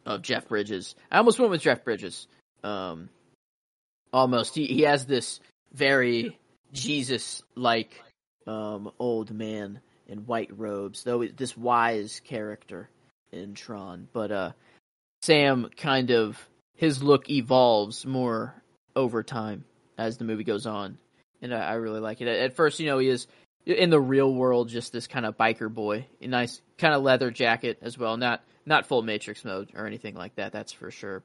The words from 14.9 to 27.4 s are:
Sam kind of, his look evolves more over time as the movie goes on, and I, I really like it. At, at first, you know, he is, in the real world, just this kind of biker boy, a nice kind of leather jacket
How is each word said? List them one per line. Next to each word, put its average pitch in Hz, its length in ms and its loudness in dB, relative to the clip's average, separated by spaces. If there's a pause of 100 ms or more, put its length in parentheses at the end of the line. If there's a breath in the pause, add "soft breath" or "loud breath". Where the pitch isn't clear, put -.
Sam 139 540 4
kind 131 340 2
of, 110 280 4 (360)
his 143 280 0
look 143 280 6
evolves 120 720 4
more 127 500 -2 (420)
over 120 260 0
time 107 420 -8 (320)
as 113 200 -4
the 120 80 -8
movie 110 200 -4
goes 107 220 -2
on, 101 320 -8 (420)
and 123 140 -8
I, 113 60 -4
I 87 140 -4
really 110 260 -4
like 110 200 -8
it. 120 80 -4
At, 113 120 0
at 127 160 -2
first, 156 240 2
you 160 60 -2
know, 139 120 2
he 131 100 4
is, 123 180 0 (380 soft breath)
in 175 260 4
the 151 100 8
real 135 340 4
world, 123 340 4
just 117 240 -8
this 117 140 -8
kind 123 180 -4
of 107 120 -4
biker 113 360 2
boy, 110 340 -4 (140)
a - 60 -12
nice 123 340 -2 (180)
kind 160 160 4
of 139 80 2
leather 131 280 4
jacket 117 500 0